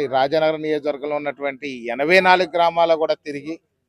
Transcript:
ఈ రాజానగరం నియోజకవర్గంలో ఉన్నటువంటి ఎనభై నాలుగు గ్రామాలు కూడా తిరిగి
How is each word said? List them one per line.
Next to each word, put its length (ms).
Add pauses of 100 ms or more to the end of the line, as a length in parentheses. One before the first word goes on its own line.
ఈ 20 (100)
రాజానగరం 500
నియోజకవర్గంలో 560
ఉన్నటువంటి 500 (220)
ఎనభై 340
నాలుగు 280
గ్రామాలు 460
కూడా 140 (120)
తిరిగి 280 (340)